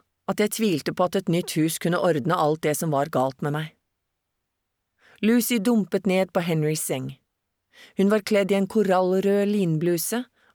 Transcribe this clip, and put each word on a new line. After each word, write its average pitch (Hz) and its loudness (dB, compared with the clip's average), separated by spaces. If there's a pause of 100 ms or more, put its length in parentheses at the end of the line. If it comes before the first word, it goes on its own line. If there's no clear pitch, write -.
(320)
at 190 -4
jeg 208 -2
tvilte 175 -2
på 180 2
at 180 -2
et 190 -4
nytt 175 -2
hus 160 0
kunne 175 0
ordne 160 0
alt 156 0
det 151 0
som 165 -2
var 147 0
galt 131 -2
med 147 -2
meg. 156 -8 (1500)
Lucy 233 2
dumpet 202 0
ned 185 2
på 185 0
Henrys 156 -2
seng. 135 -6 (840)
Hun 196 4
var 214 0
kledd 202 0
i 196 2
en 196 0
korallrød 196 2
linbluse 175 0 (320)